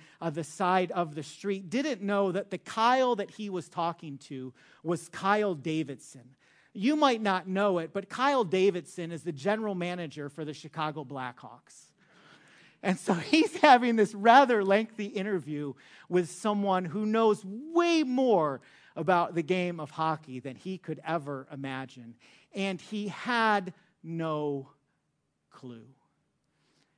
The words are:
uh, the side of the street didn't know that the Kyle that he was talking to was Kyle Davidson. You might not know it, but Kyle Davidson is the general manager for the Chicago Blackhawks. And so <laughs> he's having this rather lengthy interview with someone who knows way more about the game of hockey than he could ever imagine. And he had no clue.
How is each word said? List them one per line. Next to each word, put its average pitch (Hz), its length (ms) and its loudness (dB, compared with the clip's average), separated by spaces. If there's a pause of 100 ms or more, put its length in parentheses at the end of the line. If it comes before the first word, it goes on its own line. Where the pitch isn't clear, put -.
(200)
uh, 165 100 -4
the 151 140 -6
side 185 480 0
of 165 240 -4
the 156 60 -8
street 196 480 -8
didn't 254 320 -2
know 202 280 0
that 185 200 -6
the 185 80 -8
Kyle 247 580 2
that 196 160 -6
he 208 180 -8
was 180 180 -6
talking 165 500 -6
to 131 360 -12 (280)
was 165 260 -4
Kyle 202 460 0
Davidson. 139 840 -8 (380)
You 240 220 0
might 269 240 4
not 190 260 0
know 190 320 2
it, 165 140 -6
but - 160 -6
Kyle 262 360 2
Davidson 175 680 0
is 160 120 -10
the 170 80 -6
general 202 420 -2
manager 170 560 -6
for 160 160 -12
the 151 80 -10
Chicago 151 500 -8
Blackhawks. 123 880 -14 (880)
And 190 160 -2
so - 160 -2
<laughs> 165 180 -2
he's 330 240 4
having 247 400 8
this 214 180 4
rather 226 500 6
lengthy 208 400 0
interview 151 720 -4 (340)
with 175 220 2
someone 202 560 0
who 190 180 -4
knows 214 400 4
way 320 580 2
more 233 600 2 (340)
about 170 380 2
the 165 80 0
game 180 380 -2
of 139 100 -10
hockey 156 500 -4
than 127 160 -12
he 185 220 -10
could 156 280 -10
ever 143 440 -6
imagine. 131 640 -12 (400)
And 196 260 -4
he 208 280 -6
had 214 680 0 (280)
no 151 680 -4 (800)
clue. 120 360 -18 (1120)